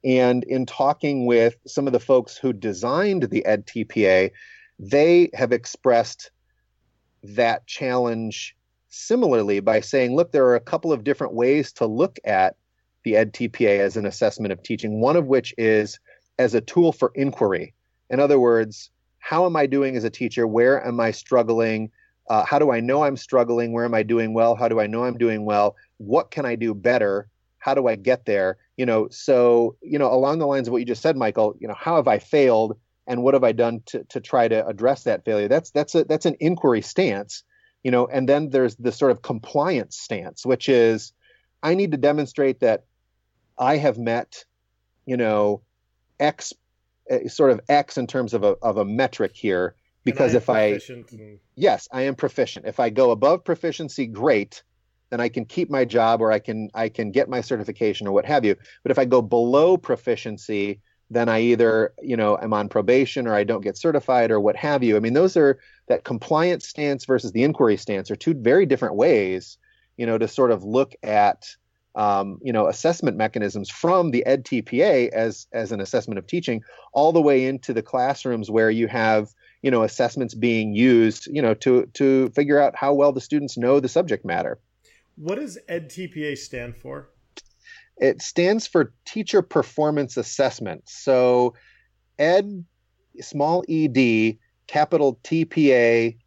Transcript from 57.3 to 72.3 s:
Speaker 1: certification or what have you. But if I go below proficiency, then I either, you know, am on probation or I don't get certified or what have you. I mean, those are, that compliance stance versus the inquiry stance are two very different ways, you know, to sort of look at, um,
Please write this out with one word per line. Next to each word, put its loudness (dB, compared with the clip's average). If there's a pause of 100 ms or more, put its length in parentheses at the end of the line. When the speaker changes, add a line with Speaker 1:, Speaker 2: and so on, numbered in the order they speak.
Speaker 1:
certification -4
or -2
what 2
have 0
you. 2 (260)
But -4
if 2
I 2
go 4
below 2
proficiency, -4 (320)
then 0
I 2
either, 2
you -4
know, 2
am -4
on -2
probation 0
or 0
I 2
don't -4
get -6
certified 0
or 2
what 2
have -2
you. 2
I 4
mean, -2
those 2
are, 4 (280)
that 0
compliance -2
stance -6
versus 0
the 0
inquiry 2
stance -6
are -4
two -2
very 2
different -2
ways, 0 (380)
you -6
know, 0
to -2
sort 0
of 0
look -2 (100)
at, 0 (480)
um, -2